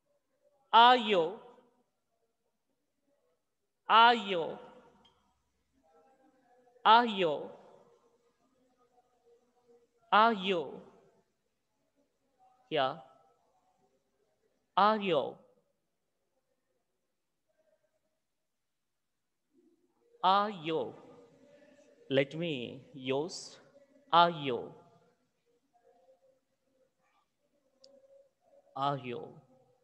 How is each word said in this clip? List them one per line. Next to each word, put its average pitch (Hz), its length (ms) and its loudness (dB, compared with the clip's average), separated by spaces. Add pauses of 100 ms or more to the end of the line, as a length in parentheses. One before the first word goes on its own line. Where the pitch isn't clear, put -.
(720)
Are 240 240 8
you? 202 380 -2 (2500)
Are 233 260 6
you? 190 440 -6 (2250)
Are 233 220 6
you? 180 360 -2 (2750)
Are 220 220 4
you? 185 340 -4 (2000)
Here. 139 260 -4 (1800)
Are 208 220 2
you? 143 360 -2 (4000)
Are 202 280 2
you? 156 440 -6 (1160)
Let 139 260 -2
me 135 460 -10 (120)
use. 139 640 -8 (560)
Are 175 180 4
you? 123 420 -8 (4000)
Are 139 220 -4
you? 123 220 -10 (640)